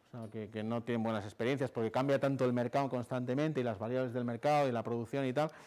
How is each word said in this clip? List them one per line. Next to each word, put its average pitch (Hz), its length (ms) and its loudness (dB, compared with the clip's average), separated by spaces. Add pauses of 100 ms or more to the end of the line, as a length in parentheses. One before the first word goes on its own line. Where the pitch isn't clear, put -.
o - 40 -20
sea, 117 180 -10
que, 110 200 -8
que 110 140 -4
no 113 200 -2
tienen 117 200 0
buenas 110 200 0
experiencias 123 480 0
porque 113 200 -2
cambia 135 280 2
tanto 135 240 0
el 123 100 4
mercado 123 360 2
constantemente 127 720 0
y - 20 2
las 113 140 0
variables 120 360 -2
del 123 120 -2
mercado 143 420 2
y 127 40 2
la 113 120 0
producción 117 420 -2
y 127 60 0
tal, 147 200 0 (160)